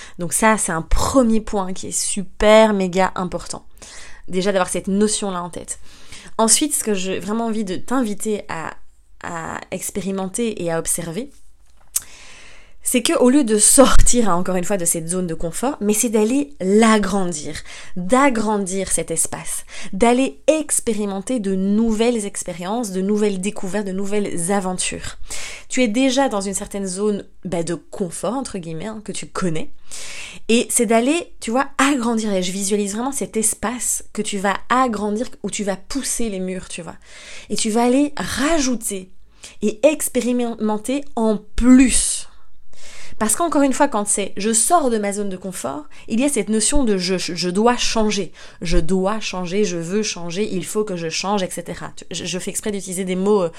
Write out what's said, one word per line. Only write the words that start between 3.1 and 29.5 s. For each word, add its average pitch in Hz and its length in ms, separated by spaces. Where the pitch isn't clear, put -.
important. - 500
Déjà 185 240
d'avoir 180 160
cette 175 180
notion-là 196 560
en 180 60
tête. - 300
Ensuite, 226 360
ce - 120
que 214 80
j'ai 190 260
vraiment 220 280
envie 214 180
de 185 100
t'inviter 214 720
à, 160 260
à 165 380
expérimenter 190 920
et 170 80
à 165 80
observer, 165 520
c'est 240 140
que 330 160
au 247 140
lieu 294 120
de 214 140
sortir, 214 720
hein, 175 60
encore 185 220
une 180 60
fois, 202 140
de 170 80
cette 165 220
zone 180 180
de 160 80
confort, 175 480
mais 208 120
c'est 233 160
d'aller 226 520
l'agrandir, 190 920
d'agrandir 202 960
cet 165 180
espace, - 560
d'aller 240 540
expérimenter 220 920
de 196 160
nouvelles 214 720
expériences, 196 640
de 185 100
nouvelles 202 400
découvertes, 202 460
de 185 40
nouvelles 196 600
aventures. 185 680
Tu - 140
es 247 60
déjà 262 420
dans 202 120
une 196 120
certaine 202 320
zone, 196 400
bah, 170 200
de 170 100
confort, 175 640
entre 247 240
guillemets, 165 260
hein, 220 180
que - 80
tu - 140
connais, - 480